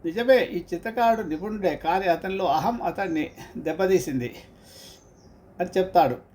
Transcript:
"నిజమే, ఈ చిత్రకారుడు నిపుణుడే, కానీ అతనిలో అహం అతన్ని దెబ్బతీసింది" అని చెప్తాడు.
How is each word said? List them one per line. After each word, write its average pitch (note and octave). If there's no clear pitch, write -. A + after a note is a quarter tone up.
"నిజమే, A#3
ఈ F3
చిత్రకారుడు A3+
నిపుణుడే, F3+
కానీ F3+
అతనిలో F3+
అహం D#3+
అతన్ని E3
దెబ్బతీసింది" D#3
అని F3+
చెప్తాడు. E3+